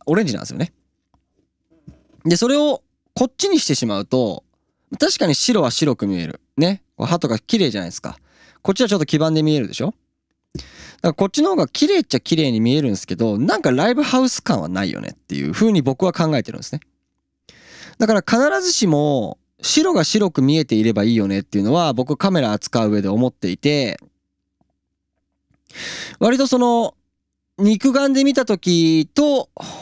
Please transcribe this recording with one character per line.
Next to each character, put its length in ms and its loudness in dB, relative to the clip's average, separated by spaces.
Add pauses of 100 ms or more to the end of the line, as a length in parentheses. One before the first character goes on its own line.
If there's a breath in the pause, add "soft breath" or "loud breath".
オ 80 0
レ 80 2
ン 40 0
ジ 80 -4
な 60 -8
ん 20 -12
で 40 -12
す 60 -10
よ 60 -10
ね。 140 -6 (1500)
で、 120 4
そ 120 0
れ 80 2
を 260 0 (320)
こ 100 0
っ 120 -4
ち 120 -2
に 100 2
し 80 -2
て 80 0
し 120 -2
ま 140 -4
う 40 -8
と、 400 -2 (540)
確 200 0
か 80 0
に 80 2
白 280 0
は 80 0
白 260 0
く 100 -4
見 100 -2
え 100 -6
る。 140 -14 (160)
ね。 260 0 (140)
こ 80 -4
う 20 -2
歯 120 0
と 100 -2
か 100 -2
綺 200 -2
麗 120 2
じ 80 -6
ゃ 20 -4
な 60 -8
い 20 -10
で 40 -12
す 100 -14
か。 160 -16 (440 soft breath)
こ 100 0
っ 20 -2
ち 80 -2
は 60 2
ち 40 -2
ょ 40 2
っ 20 0
と 80 0
黄 120 0
ば 120 0
ん 40 0
で 80 2
見 120 2
え 60 0
る 80 -4
で 60 -12
し 80 -6
ょ？ 120 -4 (640)
だ 60 -12
か 460 -8
ら 60 0
こ 120 0
っ 40 -6
ち 120 0
の 80 4
方 60 0
が 120 0
綺 200 0
麗 120 2
っ 40 -4
ち 120 -2
ゃ 40 0
綺 160 -2
麗 160 2
に 80 0
見 140 2
え 80 2
る 60 0
ん 40 0
で 40 -2
す 100 -12
け 100 -8
ど、 220 0
な 200 0
ん 40 -4
か 80 2
ラ 200 2
イ 40 -2
ブ 80 0
ハ 180 0
ウ 80 2
ス 140 -4
感 180 -2
は 80 -6
な 160 -4
い 60 -2
よ 100 -10
ね 120 -12
っ 20 -20
て 220 -12
い 120 -4
う 40 -4
風 200 2
に 100 4
僕 220 -2
は 80 2
考 240 0
え 60 0
て 100 -12
る 60 -14
ん 20 -14
で 40 -14
す 100 -12
ね。 60 -10 (1200 loud breath)
だ 80 2
か 80 2
ら 60 2
必 420 2
ず 100 -2
し 140 0
も 520 0 (220)
白 320 0
が 120 2
白 260 0
く 120 0
見 140 4
え 80 0
て 100 -2
い 80 2
れ 100 2
ば 120 0
い 60 2
い 60 2
よ 100 2
ね 140 -2
っ 20 -8
て 160 -6
い 40 2
う 20 0
の 80 2
は 200 2
僕 240 -2
カ 140 0
メ 100 2
ラ 120 0
扱 340 -2
う 40 0
上 120 0
で 60 -4
思 200 0
っ 40 -4
て 180 -6
い 80 -6
て、 400 -2 (2250 loud breath)
割 200 2
と 80 2
そ 120 2
の 360 0 (640)
肉 340 2
眼 200 2
で 120 2
見 100 2
た 100 2
時 680 2
と 380 0 (320 loud breath)